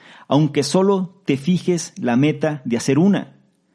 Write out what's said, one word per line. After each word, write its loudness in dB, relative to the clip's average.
aunque 2
solo 0
te 0
fijes -2
la -2
meta 0
de -2
hacer 0
una. 0